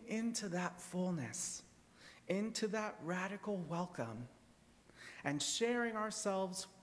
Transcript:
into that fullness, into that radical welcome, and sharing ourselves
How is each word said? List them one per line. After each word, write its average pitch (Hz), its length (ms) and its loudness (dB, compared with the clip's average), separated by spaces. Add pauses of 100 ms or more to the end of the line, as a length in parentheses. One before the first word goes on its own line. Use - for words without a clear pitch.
into 220 420 0
that 175 320 0
fullness, 180 840 0 (640)
into 214 420 2
that 214 340 0
radical 190 540 0 (120)
welcome, 123 580 0 (960)
and 143 180 4
sharing 233 540 2
ourselves 196 720 0 (160)